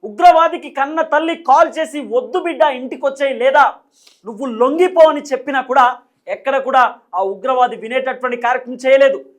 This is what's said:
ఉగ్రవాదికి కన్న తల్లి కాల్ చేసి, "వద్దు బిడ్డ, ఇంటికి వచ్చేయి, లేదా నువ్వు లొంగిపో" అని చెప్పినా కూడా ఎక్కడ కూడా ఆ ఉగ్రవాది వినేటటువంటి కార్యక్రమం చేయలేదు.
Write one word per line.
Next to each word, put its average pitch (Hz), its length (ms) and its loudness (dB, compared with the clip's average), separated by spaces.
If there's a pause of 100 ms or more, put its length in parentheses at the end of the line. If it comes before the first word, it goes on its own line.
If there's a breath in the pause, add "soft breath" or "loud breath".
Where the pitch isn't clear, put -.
ఉగ్రవాదికి 320 640 2
కన్న 294 300 -4
తల్లి 320 360 -2
కాల్ 294 420 2
చేసి, 302 220 -6
"వద్దు 247 400 -4
బిడ్డ, 311 220 -2
ఇంటికి 262 440 -4
వచ్చేయి, 277 280 -4
లేదా 262 400 2 (520 soft breath)
నువ్వు 233 200 -10
లొంగిపో" 311 600 4
అని 294 120 0
చెప్పినా 262 400 -4
కూడా 254 380 2 (300)
ఎక్కడ 269 280 -4
కూడా 262 380 0 (200)
ఆ 185 80 -2
ఉగ్రవాది 233 540 -2
వినేటటువంటి 254 600 -6
కార్యక్రమం 247 500 -4
చేయలేదు. 269 380 4 (140)